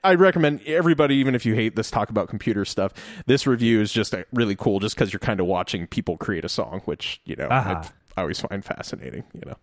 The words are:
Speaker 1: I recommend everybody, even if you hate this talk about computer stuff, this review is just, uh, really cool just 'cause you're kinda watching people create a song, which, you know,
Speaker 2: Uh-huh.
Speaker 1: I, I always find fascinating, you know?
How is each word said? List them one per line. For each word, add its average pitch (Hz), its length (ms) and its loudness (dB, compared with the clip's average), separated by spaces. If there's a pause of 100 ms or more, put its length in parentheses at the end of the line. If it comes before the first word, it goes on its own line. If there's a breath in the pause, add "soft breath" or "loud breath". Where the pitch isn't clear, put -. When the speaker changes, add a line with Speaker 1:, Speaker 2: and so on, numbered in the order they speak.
Speaker 1:
I 190 120 6
recommend 165 500 4
everybody, 156 500 4
even 135 200 4
if 120 100 -2
you 110 100 2
hate 110 200 0
this 110 160 -2
talk 104 180 0
about 104 200 -2
computer 101 360 -2
stuff, 98 280 -2 (340 loud breath)
this 135 180 4
review 117 360 4
is 107 100 0
just, 107 240 -2
uh, 90 80 -6 (100)
really 113 220 2
cool 98 240 0
just 104 180 -4
'cause 101 160 0
you're 104 60 -8
kinda 98 240 -2
watching 90 440 -2
people 90 300 -4
create 87 280 -6
a 87 40 -6
song, - 360 -6
which, - 400 -8
you - 100 -10
know, - 120 -6
Speaker 2:
Uh-huh. 98 360 0 (320)
Speaker 1:
I, - 40 -4
I - 20 -2
always 85 180 -4
find 98 260 -8
fascinating, - 580 -10 (120)
you - 100 -14
know? 64 180 -14